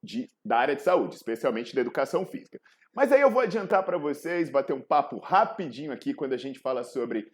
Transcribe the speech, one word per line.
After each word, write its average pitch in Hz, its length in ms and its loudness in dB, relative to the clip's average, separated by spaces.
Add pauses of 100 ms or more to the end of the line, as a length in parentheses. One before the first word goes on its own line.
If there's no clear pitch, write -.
de, 110 240 -8 (160)
da 110 140 2
área 135 180 2
de 143 60 -10
saúde, 165 340 2
especialmente 117 580 -4
da 135 60 2
educação 139 460 -2
física. - 340 -16 (340)
Mas 262 200 4
aí 277 80 8
eu 269 100 6
vou 240 100 2
adiantar 196 440 2
pra 180 120 -2
vocês, 160 520 -2
bater 135 240 0
um 131 80 -6
papo 165 380 0
rapidinho 151 760 0
aqui 139 200 -6
quando 139 200 -4
a 127 40 -2
gente 131 220 -10
fala 127 240 -4
sobre 120 500 -4